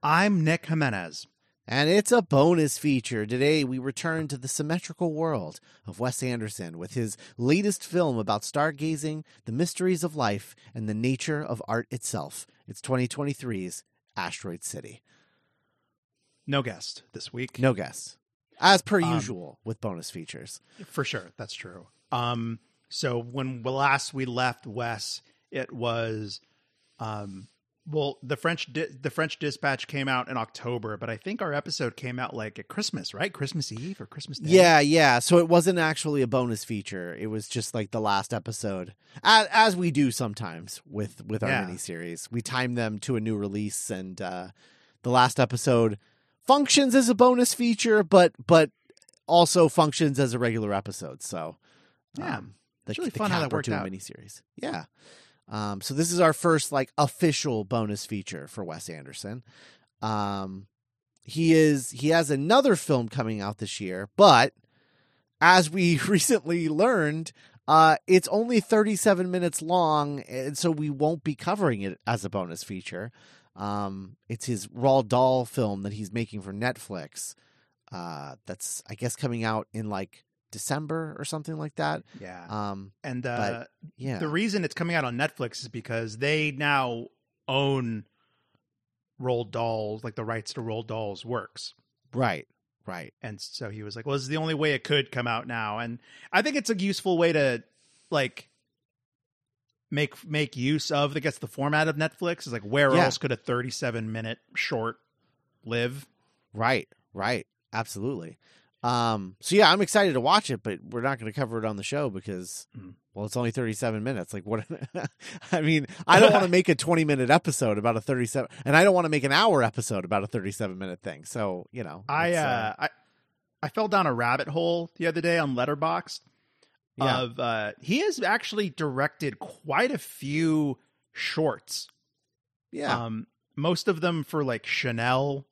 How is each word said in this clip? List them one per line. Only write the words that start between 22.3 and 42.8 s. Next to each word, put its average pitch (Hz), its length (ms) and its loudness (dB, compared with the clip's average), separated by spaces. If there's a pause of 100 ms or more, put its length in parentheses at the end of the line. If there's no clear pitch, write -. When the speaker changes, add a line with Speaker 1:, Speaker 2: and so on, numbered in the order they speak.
Speaker 1:
so 123 340 -4
when 123 420 -8
we 127 60 -4
last 135 440 0
we 135 100 -4
left 123 420 -4
Wes, 117 560 -8 (300)
it 131 220 -8
was, 113 680 -4 (600)
um, 104 500 -10 (360)
well, 147 380 -4
the 131 140 -4
French 170 340 -4
Di-, 151 160 -4 (140)
the 143 80 -2
French 160 300 -4
Dispatch 139 480 -4
came 139 200 -4
out 127 220 0
in 127 80 -4
October, 113 580 -6
but 113 140 -8
I 113 80 -6
think 196 240 -8
our 170 120 -4
episode 143 440 -4
came 123 200 -8
out, 127 160 -6
like, 107 260 -8
at - 100 -18
Christmas, - 440 -6
right? 170 200 -6
Christmas 139 400 -6
Eve 127 260 -10
or 104 60 -14
Christmas - 340 -14
Day? 156 120 0
Speaker 2:
Yeah, 175 280 10
yeah. 147 400 6
So 175 200 6
it 165 100 4
wasn't 175 300 6
actually 156 420 0
a 123 60 2
bonus 120 360 0
feature. 95 500 -8
It 104 140 -8
was 107 220 -6
just, - 260 -6
like, 107 160 -4
the 117 80 -4
last 101 340 0
episode, 101 600 -8 (280)
a-, 214 300 6
as 220 240 6
we 175 160 0
do 143 180 4
sometimes 101 800 -8
with, - 360 -8
with 107 180 -4
our 135 60 0
Speaker 1:
Yeah. 120 160 0
Speaker 2:
miniseries. 85 640 -10
We 117 100 -4
time 123 340 -4
them 110 240 -2